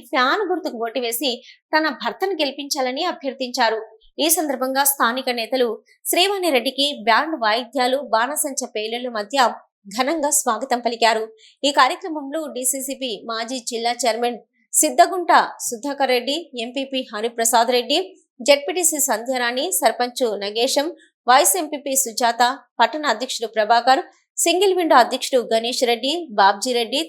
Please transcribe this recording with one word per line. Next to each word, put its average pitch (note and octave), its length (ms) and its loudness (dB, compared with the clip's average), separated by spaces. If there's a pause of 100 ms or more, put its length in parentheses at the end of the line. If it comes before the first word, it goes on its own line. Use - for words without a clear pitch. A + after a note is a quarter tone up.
ఫ్యాన్ D4+ 400 2
గుర్తుకు D#4 360 -4
ఓటు A3+ 180 -4
వేసి A#3+ 260 -4 (440)
తన D#4 120 4 (160)
భర్తను F#4+ 400 -4
గెలిపించాలని C#4 680 -4
అభ్యర్థించారు. B3 680 -2 (440)
ఈ D4+ 120 2
సందర్భంగా C4 560 -2
స్థానిక B3+ 380 0 (100)
నేతలు A#3+ 280 0 (420)
శ్రీవాణి F#4 460 2
రెడ్డికి C4 320 0 (200)
బ్యాండ్ C#4 360 2
వాయిద్యాలు, B3 560 0 (140)
బాణసంచ C4 500 -2 (120)
పేలుళ్ల A#3 420 -6
మధ్య A3+ 300 2 (480)
ఘనంగా C#4+ 440 0
స్వాగతం A#3+ 480 -2
పలికారు. A3+ 360 2 (440)
ఈ C#4+ 120 2
కార్యక్రమంలో D#4 600 0 (140)
డీసీసీబీ B3+ 560 -6 (200)
మాజీ A#3 280 -6 (120)
జిల్లా A#3 220 -2 (100)
చైర్మన్ A#3+ 360 0 (420)
సిద్ధగుంట E4 500 4 (360)
సుధాకర్ C4+ 480 -2
రెడ్డి, B3 220 -2 (280)
ఎంపీపీ C4+ 360 -6 (120)
హరిప్రసాద్ A#3 640 0
రెడ్డి, A#3+ 220 0 (500)
జెడ్పీటీసీ D#4 500 2 (100)
సంధ్యారాణి, B3 560 -2 (140)
సర్పంచ్ B3 460 0 (200)
నగేశం, B3 420 0 (400)
వైస్ C4 320 6
ఎంపీపీ D4 340 -6 (120)
సుజాత, A#3 380 0 (360)
పట్టణ D4+ 240 2 (100)
అధ్యక్షుడు A#3 340 0 (100)
ప్రభాకర్, A#3+ 440 4 (420)
సింగిల్ F#4 340 4
విండో E4 260 4
అధ్యక్షుడు B3+ 360 0 (120)
గణేష్ A#3 380 0
రెడ్డి, A#3+ 220 0 (260)
బాబ్జీ G3+ 400 4
రెడ్డి A#3+ 320 -2